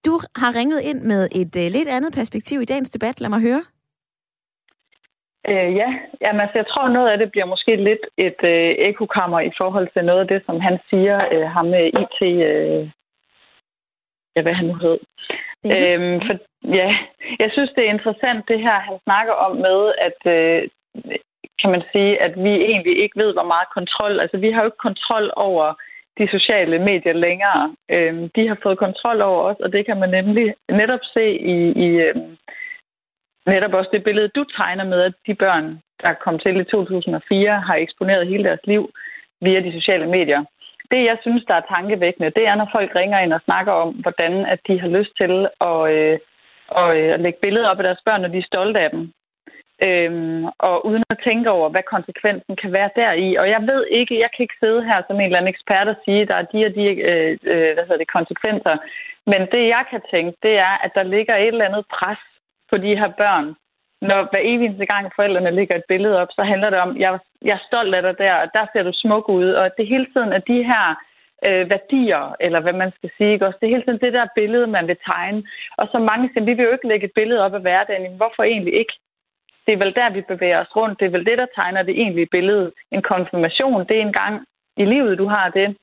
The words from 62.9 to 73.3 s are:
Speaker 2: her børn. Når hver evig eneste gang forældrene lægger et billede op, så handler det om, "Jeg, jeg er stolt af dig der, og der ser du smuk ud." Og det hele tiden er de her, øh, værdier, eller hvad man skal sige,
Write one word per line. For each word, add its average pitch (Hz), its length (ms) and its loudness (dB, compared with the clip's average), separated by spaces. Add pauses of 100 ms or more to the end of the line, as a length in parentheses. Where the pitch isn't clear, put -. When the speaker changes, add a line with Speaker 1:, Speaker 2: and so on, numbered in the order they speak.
Speaker 2:
her 202 100 0 (120)
børn. 170 240 2 (600)
Når 196 100 4 (120)
hver 196 200 2
evig 240 140 2
eneste 202 200 -4
gang 196 300 -2
forældrene 185 360 2
lægger 180 240 -2
et 170 180 -10
billede 190 280 2
op, 180 100 -4
så 202 120 -4
handler 202 260 0
det 190 100 0
om, 180 180 -2
"Jeg, 185 220 0 (220)
jeg 208 180 0
er - 80 -18
stolt 214 280 0
af 180 60 2
dig 180 160 -2
der, 196 160 2
og 160 200 0
der 214 200 2
ser 202 100 0
du 180 100 -2
smuk 214 360 0
ud." 185 200 2 (120)
Og 190 40 4 (120)
det 214 100 -2
hele 262 260 0
tiden 226 200 0
er 190 60 2
de 240 320 0
her, 214 140 2 (640)
øh, 185 220 2
værdier, 196 720 0
eller 170 200 2
hvad 175 140 0
man 185 240 -2
skal - 200 -12
sige, 208 160 4